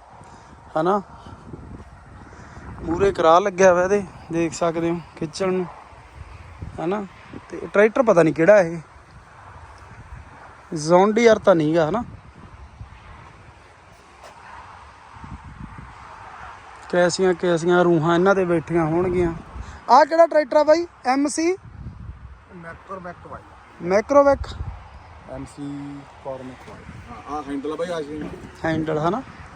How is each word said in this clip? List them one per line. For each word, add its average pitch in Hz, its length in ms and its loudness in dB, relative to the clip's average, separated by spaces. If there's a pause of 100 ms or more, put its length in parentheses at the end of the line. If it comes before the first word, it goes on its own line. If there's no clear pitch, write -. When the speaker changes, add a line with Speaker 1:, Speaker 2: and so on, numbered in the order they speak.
(800)
Speaker 1:
ਹਨਾ? 190 220 0 (1800)
ਮੂਹਰੇ 185 300 0
ਕਰਾ 165 260 6
ਲੱਗਿਆ 190 340 4
ਵਾ 175 120 2
ਇਹਦੇ, 202 200 0 (280)
ਦੇਖ 165 200 -2
ਸਕਦੇ 170 380 -2
ਹੋ 170 60 -2 (200)
ਖਿੱਚਣ 185 360 -6
ਨੂੰ, 185 140 -2 (1160)
ਹਨਾ? 196 220 -4 (420)
ਤੇ 170 120 -14 (140)
ਟਰੈਕਟਰ 220 280 4
ਪਤਾ 196 200 6
ਨਹੀਂ 156 120 2
ਕਿਹੜਾ 175 260 4
ਇਹ, 170 180 -4 (2000)
John 175 340 4
Deere 220 300 4
ਤਾਂ 196 160 4
ਨਹੀਂ 160 220 2
ਗਾ, 156 120 2
ਹਨਾ? 220 160 -4 (4000)
ਕੈਸੀਆਂ 180 440 2
ਕੈਸੀਆਂ 175 500 2
ਰੂਹਾਂ 170 300 2
ਇਹਨਾਂ 185 200 4
ਤੇ 190 100 0
ਬੈਠੀਆਂ 170 400 -2
ਹੋਣਗੀਆਂ। 175 480 0 (580)
ਆਹ 269 140 8
ਕਿਹੜਾ 330 220 6
ਟਰੈਕਟਰ 302 300 0
ਆ 302 80 6
ਬਾਈ? 320 220 4 (200)
ਐਮ 277 220 0
ਸੀ? 330 280 -2 (960)
Speaker 2:
ਮੈਕਰੋਵੈਕ 175 760 -16
ਬਾਈ। 123 140 -16 (400)
Speaker 1:
ਮੈਕਰੋਵੈਕ? 277 560 4 (920)
Speaker 2:
ਐਮ 131 140 -12
ਸੀ 143 540 -12 (260)
ਫਾਰਮੈਕ 127 460 -14
ਬਾਈ। 101 120 -20 (480)
ਹਾਂ, 147 60 -8
ਆਹ 151 60 -8
ਹੈਂਡਲ 139 300 -8
ਆ 156 40 -6
ਬਾਈ, 165 160 -6
ਆਸ਼ੇ। 151 360 -8 (360)
Speaker 1:
ਹੈਂਡਲ, 160 340 -2
ਹਨਾ? 180 240 -2 (340)